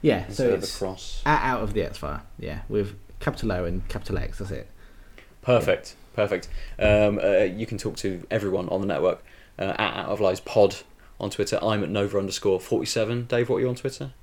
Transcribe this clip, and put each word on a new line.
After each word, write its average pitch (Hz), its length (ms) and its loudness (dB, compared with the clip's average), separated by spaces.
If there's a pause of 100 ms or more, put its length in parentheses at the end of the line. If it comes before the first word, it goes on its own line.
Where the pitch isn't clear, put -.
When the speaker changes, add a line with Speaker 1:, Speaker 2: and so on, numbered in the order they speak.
Speaker 1:
yeah, 110 200 4
so 95 60 -8
Speaker 2:
instead 113 200 0
of - 40 4
a 95 100 2
Speaker 1:
it's - 160 -8
Speaker 2:
cross? - 480 -6
Speaker 1:
at 147 180 4
out 127 180 0
of 107 120 -2
the 104 80 0
X - 160 -6
Fire, 73 240 -6 (160)
yeah, - 300 -8
with 98 280 -2 (240)
capital - 320 -2
O 90 120 -2
and 90 240 -2
capital 98 300 -4
X, 95 200 -6
that's 98 120 -8
it. 64 180 -8 (760)
Speaker 2:
Perfect, 110 520 2 (180)
Speaker 1:
Yeah. - 40 -8
Speaker 2:
perfect. 101 320 0 (300)
Um, 104 440 6
uh, 95 220 6
you 101 220 -2
can 104 120 -6
talk - 200 -4
to 92 320 -4
everyone 92 380 0
on 92 120 0
the 98 60 -2
network, 85 360 0 (360)
uh, 95 200 -2
at 104 180 0
Out 92 120 -6
of 101 120 -2
Lies 95 200 2
Pod - 360 4 (440)
on 101 100 -2
Twitter. - 320 -2
I'm 104 200 2
at 80 60 -4
Nova 101 300 0
underscore 95 420 0
forty-seven. 117 680 -2
Dave, 120 220 0
what 127 80 2
are - 40 0
you 127 80 2
on 123 80 0
Twitter? 135 360 -8 (100)